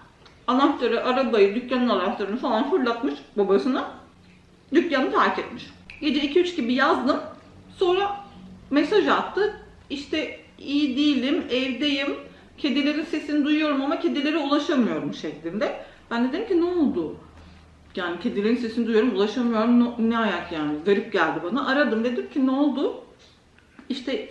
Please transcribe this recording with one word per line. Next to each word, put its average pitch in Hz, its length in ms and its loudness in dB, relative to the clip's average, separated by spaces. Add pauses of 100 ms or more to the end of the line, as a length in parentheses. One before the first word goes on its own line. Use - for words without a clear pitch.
(500)
anahtarı, 254 540 2
arabayı, 226 500 4
dükkanın 247 340 0
anahtarını 202 480 -2
falan 254 340 0
fırlatmış 254 440 0 (220)
babasına. 226 540 2 (840)
Dükkanı 320 380 2
terk 214 260 2
etmiş. - 280 -10 (340)
Gece 294 200 0
iki 294 200 2
üç - 160 0
gibi 247 180 -2
yazdım. 277 420 2 (600)
Sonra 392 400 0 (540)
mesaj 302 380 2
attı. 294 520 0 (300)
İşte, - 500 -6 (180)
"İyi 285 380 -2
değilim, 285 540 2
evdeyim. 277 640 -2 (440)
Kedilerin 285 460 0
sesini 294 400 -2
duyuyorum 302 380 2
ama 311 180 -2
kedilere 302 380 -2
ulaşamıyorum." 269 760 0
şeklinde. 170 720 -6 (260)
Ben 233 180 0
de 254 40 -4
dedim 415 160 -4
ki, 349 120 2
"Ne 339 40 2
oldu?" 269 520 0 (800)
Yani 175 240 -6
kedilerin 226 360 0
sesini 233 300 -2
duyuyorum, 220 280 4
ulaşamıyorum. 233 680 2
No-, 240 180 2
ne 226 200 2
ayak 196 340 -2
yani? 151 200 -2 (140)
Garip 202 260 2
geldi 165 320 0
bana. 202 220 -2
Aradım, 254 380 2
dedim 247 260 -4
ki, 262 160 0
"Ne 262 40 2
oldu?" 277 540 0 (840)
İşte, - 420 -6